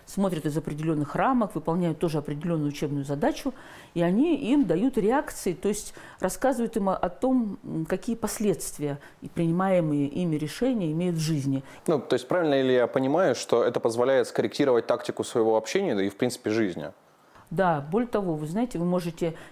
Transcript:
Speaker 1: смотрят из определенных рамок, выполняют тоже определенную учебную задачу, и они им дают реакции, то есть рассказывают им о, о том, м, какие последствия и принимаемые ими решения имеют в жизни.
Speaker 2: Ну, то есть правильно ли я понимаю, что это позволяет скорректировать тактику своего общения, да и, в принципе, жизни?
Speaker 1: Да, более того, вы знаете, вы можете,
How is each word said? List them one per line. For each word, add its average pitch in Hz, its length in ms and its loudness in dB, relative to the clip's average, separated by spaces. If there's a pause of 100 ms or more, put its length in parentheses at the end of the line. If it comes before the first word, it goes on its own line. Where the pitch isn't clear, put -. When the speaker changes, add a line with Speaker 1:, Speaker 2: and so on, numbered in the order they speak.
Speaker 1:
смотрят 180 400 -2
из 151 120 0
определенных 156 580 -2
рамок, 226 400 2
выполняют 165 440 0
тоже 160 180 0
определенную 151 500 -2
учебную 143 380 -4
задачу, 196 480 -2 (400)
и 170 80 0
они 226 340 4
им 262 300 2
дают 185 320 2
реакции, 220 560 0
то 196 160 -2
есть - 240 -6 (260)
рассказывают 233 560 0
им 196 140 2
о, 185 80 0
о - 100 -2
том, 240 560 0
м, 160 220 -4
какие 226 320 -4
последствия 156 840 -2 (220)
и - 80 -14
принимаемые 165 800 2
ими 170 280 0
решения 175 560 -2
имеют 175 240 0
в 160 60 -2
жизни. 139 420 0 (240)
Speaker 2:
Ну, 156 120 2
то - 160 0
есть 120 120 -2
правильно 151 340 2
ли 131 120 4
я 123 140 6
понимаю, 135 480 2
что - 280 2
это 117 160 2
позволяет 120 480 2
скорректировать - 580 2
тактику - 380 -2
своего 110 320 2
общения, 147 400 0
да 98 80 0
и, 98 60 0
в - 80 -12
принципе, 123 320 -2
жизни? 95 420 -2 (600)
Speaker 1:
Да, 165 380 0
более 233 200 0
того, 190 240 -2
вы 151 140 -4
знаете, 208 320 -4
вы 170 60 0
можете, 175 480 -2 (180)